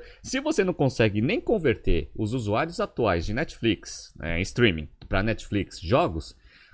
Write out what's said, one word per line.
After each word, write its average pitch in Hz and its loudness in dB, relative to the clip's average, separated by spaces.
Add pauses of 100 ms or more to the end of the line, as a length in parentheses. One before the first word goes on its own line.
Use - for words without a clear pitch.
(220)
se - -4
você 311 0
não 185 2
consegue 113 2
nem 190 2
converter 123 0
os 110 -4
usuários 131 -2
atuais 98 0
de 104 -2
Netflix, - -2
né, 85 -4
em - 0
streaming, 87 2 (180)
pra 98 0
Netflix 104 -4
jogos, 101 0 (380)